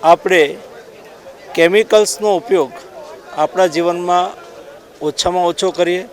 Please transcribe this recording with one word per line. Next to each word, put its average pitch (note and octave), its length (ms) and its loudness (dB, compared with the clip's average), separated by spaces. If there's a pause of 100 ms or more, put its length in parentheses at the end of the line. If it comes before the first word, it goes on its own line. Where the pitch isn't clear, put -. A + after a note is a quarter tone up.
આપણે E3+ 400 4 (1080)
કેમિકલ્સનો G#3 800 2
ઉપયોગ D#3+ 360 0 (640)
આપણા E3 320 0
જીવનમાં F3 600 0 (760)
ઓછામાં F3 440 -2
ઓછો E3+ 260 -2
કરીએ. F3+ 420 -2